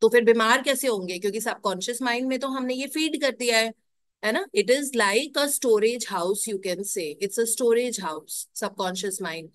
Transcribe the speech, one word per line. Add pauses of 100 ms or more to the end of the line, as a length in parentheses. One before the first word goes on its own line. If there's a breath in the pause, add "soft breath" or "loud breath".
तो
फिर
बीमार
कैसे
होंगे?
क्योंकि
सबकॉन्शियस
माइंड
में
तो
हमने
ये
फीड
कर
दिया
है, (500)
है
ना? (120)
It
is (120)
like
a
storage
house,
you
can
say. (180)
It's
a
storage
house, (140)
subconscious
mind.